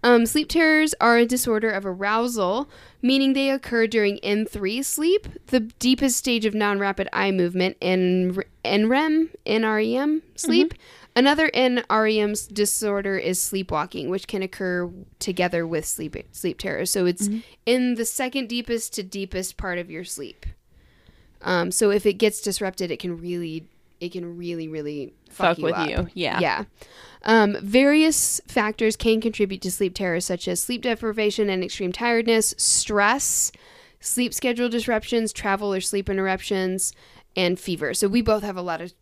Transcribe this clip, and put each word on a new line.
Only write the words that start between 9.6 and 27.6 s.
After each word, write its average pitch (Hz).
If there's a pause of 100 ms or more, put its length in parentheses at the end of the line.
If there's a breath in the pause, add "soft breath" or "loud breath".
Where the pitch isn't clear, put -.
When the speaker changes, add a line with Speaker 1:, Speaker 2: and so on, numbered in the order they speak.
Speaker 1:
R 220
E 226
M 302 (120)
sleep. 320
Speaker 2:
Mm-hmm. - (360 loud breath)
Speaker 1:
Another 294
N 247
R 220
E 214
M 208
s-, 208
disorder 202
is 185
sleepwalking, 165
which 185
can 190
occur 180 (300)
together 175
with 156
sleep, 160 (160)
sleep -
terrors. 185
So 185
it's 180
Speaker 2:
Mm-hmm. 214 (260 loud breath)
Speaker 1:
in 247
the 226
second 254
deepest 233
to 208
deepest 190
part 180
of 170
your 170
sleep. - (960 soft breath)
Um, 180
so 208
if 202
it 202
gets 208
disrupted, 190
it -
can 175
really, 170 (320)
it 175
can 175
really, 170
really 147 (160)
fuck 180
Speaker 2:
Fuck 170
Speaker 1:
you 160
Speaker 2:
with 165
Speaker 1:
up. 160
Speaker 2:
you. -
Yeah. 165
Speaker 1:
Yeah. 151 (600 loud breath)
Um, 214